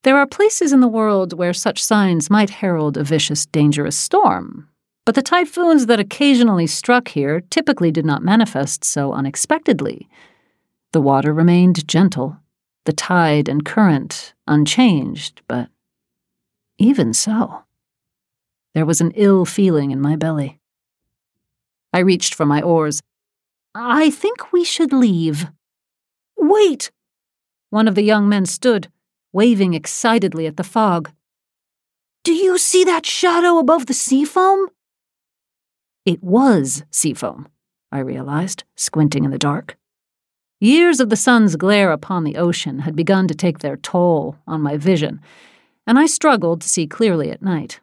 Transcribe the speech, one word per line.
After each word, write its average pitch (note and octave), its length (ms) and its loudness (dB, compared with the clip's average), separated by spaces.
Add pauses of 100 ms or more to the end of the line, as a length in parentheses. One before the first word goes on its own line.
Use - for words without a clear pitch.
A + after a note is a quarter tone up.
There C4+ 140 4
are C#4 100 2
places F#4 440 0
in C4 100 6
the B3 60 4
world G#3 460 0
where F3 200 -2
such - 300 -4
signs F#3+ 460 2
might G3+ 220 2 (100)
herald D#3+ 340 -2
a D3+ 80 -4
vicious, D3 440 -2
dangerous D3 500 0
storm, - 720 -2 (340)
but A#3 120 0
the C4+ 80 2
typhoons E4+ 640 2
that A3+ 120 2
occasionally A3+ 680 2
struck B3 400 -2
here D3+ 340 -4
typically C#4+ 500 0
did D#3 140 -2
not D3 160 -2
manifest F#3 640 -2
so C#3+ 300 -4
unexpectedly. D3 920 -4 (840)
The D#3+ 100 2
water C#3 320 2
remained F3 540 2
gentle, D3+ 500 -2 (480)
the D#3+ 80 -2
tide D#3 560 0
and D3 160 -2
current - 720 -2 (100)
unchanged, D3+ 1000 0
but B2 240 -8 (1040)
even G3 360 2
so, - 500 -4 (1080)
there D#3 120 0
was D#3+ 160 0
an E3 140 0
ill G3 280 4
feeling E3 480 0
in C3 80 -4
my D3 160 0
belly. D3+ 440 -4 (1300)
I F3 80 0
reached F#3 360 0
for D#3 100 -2
my D3 160 2
oars. D#3 400 0 (720)
"I B3 360 0
think - 440 -6
we F4 100 2
should D#4+ 300 -2
leave." E3+ 580 0 (840)
"Wait!" F#4 540 2 (800)
One A3 160 2
of F#3+ 80 0
the G#3 80 2
young G#3 260 2
men G3 160 0
stood, A3 460 -2 (420)
waving G3 400 2
excitedly F3+ 720 -2
at D#3 120 -8
the F#3 60 -6
fog. F#3 480 -2 (1120)
"Do E4+ 100 2
you F#4 240 2
see F#4 260 2
that E4+ 220 0
shadow F4 520 2
above C#4+ 300 2
the C4 60 -6
sea C4+ 320 0
foam?" F#4+ 440 2 (1400)
It E3+ 160 -4
was F3+ 680 0
seafoam, - 600 -6 (420)
I C#3 80 -6
realized, C3+ 640 -6 (140)
squinting D3+ 480 0
in C3+ 60 -4
the C3+ 60 -8
dark. - 400 -6 (840)
Years D4 400 4
of A3+ 80 0
the G#3+ 80 0
sun's G#3+ 400 2
glare F#3+ 340 2
upon D#3+ 320 -4
the D3 140 -6
ocean D#3+ 420 -2
had D3+ 160 -6
begun F#3+ 320 0
to D#3+ 80 -2
take E3 240 -2
their C#3 160 -6
toll E3+ 600 -2 (100)
on D#3 140 -6
my D3 160 -2
vision, D3 420 -2 (640)
and A#3+ 140 2
I D#4 60 6
struggled F#3+ 560 0
to - 80 -8
see D#3+ 180 -4
clearly E3+ 420 -2
at - 120 -12
night. F3 420 -6